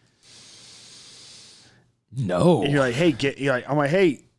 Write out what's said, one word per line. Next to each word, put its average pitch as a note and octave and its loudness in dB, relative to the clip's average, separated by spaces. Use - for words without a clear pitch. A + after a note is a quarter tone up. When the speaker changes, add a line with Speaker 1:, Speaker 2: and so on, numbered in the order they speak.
Speaker 1:
No. E3 2
Speaker 2:
And C#3+ -2
you're C#3+ 2
like, B2 0
"Hey, E3 2
get," C3+ -4
you're C#3 -2
like, B2 -6
I'm C#3 -2
like, C#3+ 0
"Hey," E3+ 0